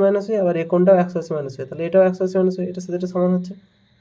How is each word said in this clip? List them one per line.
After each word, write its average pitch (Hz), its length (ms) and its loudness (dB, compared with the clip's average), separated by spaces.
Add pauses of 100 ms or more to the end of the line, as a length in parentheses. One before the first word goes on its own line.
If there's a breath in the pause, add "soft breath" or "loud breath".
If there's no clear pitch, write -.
মাইনাস 196 240 2
ওয়াই, 220 160 -2
আবার 175 200 0
এ - 100 -6
কোণটাও 185 300 6
একশো 175 200 -6
আশি - 140 -10
মাইনাস 139 200 -8
ওয়াই, 135 120 -10
তাহলে 156 200 -10
এটাও 190 200 4
একশো 185 180 -4
আশি 185 120 -4
মাইনাস 185 180 2
ওয়াই, 180 140 -6
এটার 180 140 -10
সাথে 175 160 -8
এটা 180 140 -4
সমান 180 220 2
হচ্ছে। 180 160 -6 (480)